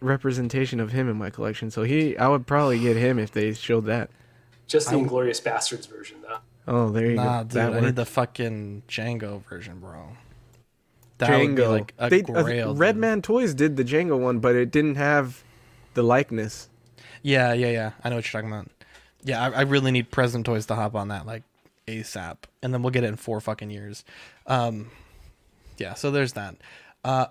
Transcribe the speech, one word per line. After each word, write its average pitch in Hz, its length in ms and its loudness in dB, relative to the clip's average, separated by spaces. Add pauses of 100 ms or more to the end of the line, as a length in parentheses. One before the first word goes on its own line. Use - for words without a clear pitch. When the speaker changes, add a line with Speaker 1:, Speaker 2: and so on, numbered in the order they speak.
Speaker 1:
representation 127 800 0
of 110 100 -2
him 127 180 0
in 110 80 -2
my 104 140 -6
collection. 110 400 -6
So 113 140 -4
he, 147 320 2
I 123 120 4
would 139 180 2
probably 143 340 2
get 117 160 4
him 123 220 2
if 107 140 -2
they 107 220 0
showed 113 320 0
that. 110 240 -2 (560)
Speaker 2:
Just - 240 2
the 151 60 4
Speaker 3:
I 139 40 4
w- 127 100 2
Speaker 2:
Inglourious 123 320 0
Basterds 117 460 -4
version, - 340 -18
though. 110 160 -12 (280)
Speaker 1:
Oh, 120 240 2
there 113 200 2
you 120 60 2
Speaker 3:
Nah, 123 260 0
Speaker 1:
go. - 20 -6
Speaker 3:
dude, 113 80 -12
Speaker 1:
That 117 200 2
Speaker 3:
I - 40 -2
need 117 60 4
Speaker 1:
works. 123 140 2
Speaker 3:
the 120 100 0
fucking 110 840 -4
Django 107 600 -6
version, 90 300 -14
bro. 82 300 -18 (1120)
That 120 120 2
would 143 260 4
be, 127 60 6
Speaker 1:
Django. 113 80 4
Speaker 3:
like, 107 280 0
a 120 120 0
Speaker 1:
They, 190 120 6
uh, 165 200 0
Speaker 3:
grail, 117 320 0
Speaker 1:
Red 170 220 4
Speaker 3:
dude. 220 40 -2
Speaker 1:
Man 220 220 0
Toys 220 320 2
did 143 220 2
the 131 80 2
Django 151 340 0
one, 123 220 0
but 123 160 4
it 123 140 2
didn't 151 260 2
have 143 460 0 (520)
the 123 80 2
likeness. 117 640 0 (540)
Speaker 3:
Yeah, 131 300 4
yeah, 120 180 2
yeah. 110 200 -2 (120)
I 120 80 -4
know 120 60 -4
what 113 160 -6
you're 107 100 -6
talking 110 120 -8
about. 104 160 -12 (520)
Yeah, 123 260 -4
I, - 20 -4
I 123 120 0
really 139 300 2
need 123 180 0
Present 123 360 0
Toys 113 200 0
to 110 80 -2
hop 110 200 -2
on 101 140 -4
that, 98 180 -10
like, 113 160 -12 (440)
asap, 104 500 -10 (260)
and 127 120 -4
then 123 80 -2
we'll 127 80 0
get 123 140 2
it 113 40 0
in 107 80 -6
four 110 240 -6
fucking 107 300 -8
years. 104 340 -14 (420)
Um, 117 440 -2 (880)
yeah, 92 180 -8
so 143 160 -4
there's 139 240 0
that. 101 220 -10 (480)
Uh, 131 260 0